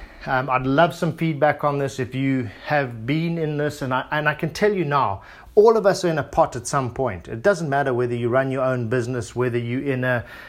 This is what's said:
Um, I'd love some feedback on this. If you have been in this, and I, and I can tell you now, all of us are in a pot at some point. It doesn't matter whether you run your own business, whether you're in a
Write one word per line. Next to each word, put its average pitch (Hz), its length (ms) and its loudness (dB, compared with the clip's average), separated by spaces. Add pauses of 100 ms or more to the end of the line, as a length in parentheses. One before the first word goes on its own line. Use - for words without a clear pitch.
(260)
Um, 135 240 0
I'd 127 160 0
love 151 280 4
some 165 220 -2
feedback 147 460 2
on 143 160 0
this. 135 220 -4
If 120 140 -6
you 131 340 -2 (180)
have 120 400 -2
been 165 320 -2
in 151 200 -2
this, 147 240 -4
and 127 120 -2
I, 131 160 -2
and 151 180 0
I 147 60 0
can 160 180 -4
tell 208 200 2
you 185 120 -2
now, 127 380 0 (340)
all 226 200 8
of 202 100 2
us 185 180 2
are 175 40 2
in 156 100 0
a 139 40 -2
pot - 340 2
at 110 100 -8
some 131 260 -2
point. 131 360 -4
It 117 140 -8
doesn't 170 260 2
matter 139 260 2
whether 120 200 0
you 120 140 0
run 131 220 2
your 131 120 -2
own 127 260 0
business, 123 480 -2
whether 123 220 0
you're 123 260 -4
in 131 180 0
a 127 220 0 (240)